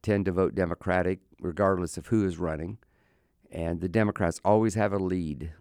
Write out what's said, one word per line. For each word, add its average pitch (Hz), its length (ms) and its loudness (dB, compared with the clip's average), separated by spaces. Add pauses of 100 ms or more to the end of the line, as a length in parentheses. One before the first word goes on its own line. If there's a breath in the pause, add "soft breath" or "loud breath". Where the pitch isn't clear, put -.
tend 104 240 2
to 95 60 0
vote 90 240 2
Democratic 90 640 0 (200)
regardless 90 580 0
of 78 100 -14
who 110 180 2
is 85 140 -4
running. 85 380 -4 (720)
And 82 280 -4
the 90 100 -4
Democrats 101 540 0
always 107 320 4
have 104 180 0
a 101 40 -2
lead 82 640 -4